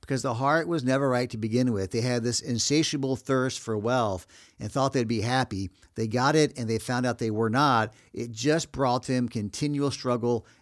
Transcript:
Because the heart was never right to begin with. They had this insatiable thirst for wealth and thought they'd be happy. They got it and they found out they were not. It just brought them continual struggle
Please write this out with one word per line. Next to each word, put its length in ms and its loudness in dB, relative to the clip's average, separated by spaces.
Because 220 -4
the 100 0
heart 340 2
was 160 0
never 240 2
right 220 0
to 80 -10
begin 340 2
with. 200 -2
They 100 0
had 220 0
this 180 -2
insatiable 720 0
thirst 440 0
for 180 -4
wealth 480 0
and 100 -6
thought 220 0
they'd 160 0
be 140 -2
happy. 480 -2
They 120 -2
got 280 2
it 220 4
and 100 -6
they 120 0
found 260 -2
out 140 -2
they 120 -2
were 200 0
not. 420 4
It 200 -8
just 400 0
brought 340 0
them 240 0
continual 600 -2
struggle 560 -2